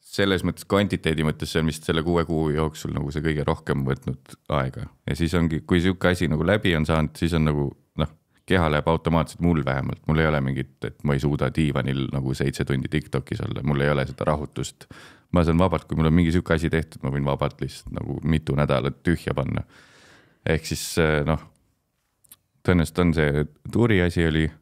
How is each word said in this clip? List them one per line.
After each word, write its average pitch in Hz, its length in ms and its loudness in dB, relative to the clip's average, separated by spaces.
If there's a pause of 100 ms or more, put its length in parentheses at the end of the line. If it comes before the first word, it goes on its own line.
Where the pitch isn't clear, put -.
selles 98 380 0
mõttes, 85 180 -4
kvantiteedi 85 600 0
mõttes, 78 260 -2
see 85 80 2
on 80 80 2
vist 76 160 -4
selle 80 200 0
kuue 85 200 2
kuu 80 260 0
jooksul 76 440 -2
nagu 73 180 -4
see 76 140 -4
kõige 76 180 -2
rohkem 76 400 -2
võtnud 65 520 -6 (140)
aega. 71 360 -2 (140)
Ja 71 180 -4
siis 82 180 0
ongi, 82 260 2
kui 90 200 2
siuke 90 300 2
asi 87 180 0
nagu 78 160 0
läbi 101 300 2
on 78 120 2
saanud, 80 300 0
siis 85 180 0
on 80 80 2
nagu, 73 220 0 (300)
noh, 76 160 -4 (360)
keha 87 220 4
läheb 76 180 0
automaatselt, 82 560 0
mul 85 220 2
vähemalt. 67 400 -4
Mul 76 160 2
ei 80 80 4
ole 76 120 2
mingit, 67 420 -4
et - 180 -10
ma 73 160 0
ei - 20 0
suuda 71 320 0
diivanil 67 580 0
nagu 65 240 -4
seitse 69 320 -2
tundi 69 220 -2
TikTokis - 560 -4
olla. - 220 -6
Mul 71 160 2
ei 71 100 2
ole 69 160 0
seda 67 220 -4
rahutust. 73 560 -6 (460)
Ma 87 120 4
saan 82 160 4
vabalt, 87 300 2
kui 80 100 -2
mul 80 80 4
on 78 80 4
mingi 85 160 4
siuke 85 220 2
asi 82 180 0
tehtud, 80 320 -4
ma 69 80 -2
võin 69 160 -2
vabalt 69 320 -2
lihtsalt - 320 -10
nagu 69 300 -8
mitu 78 340 0
nädalat 69 480 0
tühja - 320 0
panna. - 300 -4 (800)
Ehk 80 240 -2
siis, - 160 -6 (120)
äh, 78 280 2
noh, 78 160 0 (1200)
tõenäoliselt 87 360 2
on 85 120 4
see 73 300 2 (220)
tuuri 110 360 2
asi 87 220 2
oli 80 220 2 (160)